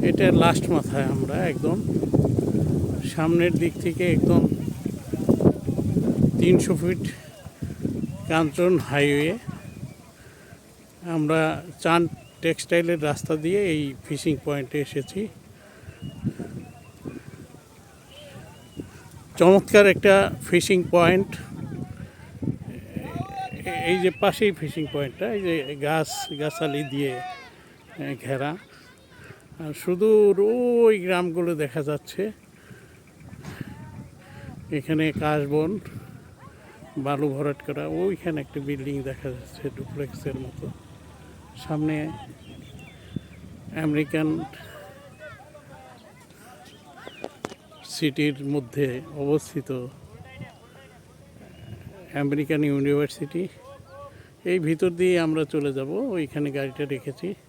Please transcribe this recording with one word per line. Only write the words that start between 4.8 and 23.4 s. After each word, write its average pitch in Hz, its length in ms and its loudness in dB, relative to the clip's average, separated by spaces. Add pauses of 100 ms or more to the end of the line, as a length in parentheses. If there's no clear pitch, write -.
তিনশো 175 360 6
ফিট 170 240 0 (1300)
কাঞ্চন 165 500 4
হাইওয়ে। 143 600 2 (1600)
আমরা 160 600 0 (180)
চান 170 280 4 (340)
টেক্সটাইলের 170 640 0
রাস্তা 151 320 -2
দিয়ে 170 240 0
এই 151 340 0 (160)
ফিশিং 147 360 0
পয়েন্টে 143 360 -2
এসেছি। 143 460 -4 (4000)
চমৎকার 196 500 10
একটা 196 440 6 (180)
ফিশিং 180 420 4
পয়েন্ট। 175 360 6 (2500)